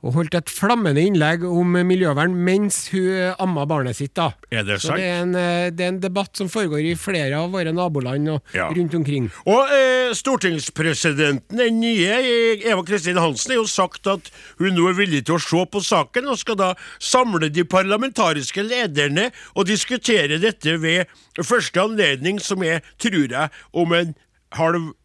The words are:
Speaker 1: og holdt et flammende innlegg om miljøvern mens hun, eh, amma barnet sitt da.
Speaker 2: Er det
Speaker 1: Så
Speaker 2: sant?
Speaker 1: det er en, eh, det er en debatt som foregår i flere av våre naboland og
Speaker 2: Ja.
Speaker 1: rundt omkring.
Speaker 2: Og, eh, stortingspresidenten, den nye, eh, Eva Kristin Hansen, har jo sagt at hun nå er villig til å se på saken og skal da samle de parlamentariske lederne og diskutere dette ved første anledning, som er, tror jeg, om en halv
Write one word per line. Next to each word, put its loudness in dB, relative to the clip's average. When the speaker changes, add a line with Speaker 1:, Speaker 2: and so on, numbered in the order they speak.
Speaker 1:
og -4
holdt 0
et -2
flammende 2
innlegg 2
om 2
miljøvern 2
mens 0
hun, -2
eh, -2
amma 0
barnet -2
sitt -8
da. 0
Speaker 2:
Er -2
det -2
Speaker 1:
Så -4
Speaker 2:
sant? 0
Speaker 1:
det -2
er -2
en, 0
eh, 0
det -10
er 0
en -4
debatt -4
som -4
foregår -2
i -2
flere -2
av -2
våre -2
naboland -2
og -2
Speaker 2:
Ja. -2
Speaker 1:
rundt -2
omkring. -2
Speaker 2:
Og, 4
eh, 4
stortingspresidenten, 0
den 2
nye, 2
eh, 2
Eva 2
Kristin -2
Hansen, 0
har 2
jo 0
sagt -2
at -4
hun 2
nå 4
er 2
villig 0
til 0
å 2
se 0
på -4
saken 0
og -2
skal -4
da 0
samle 0
de 0
parlamentariske 0
lederne 0
og 0
diskutere 0
dette -2
ved 0
første 0
anledning, 0
som -4
er, 0
tror 0
jeg, -2
om 2
en 0
halv -2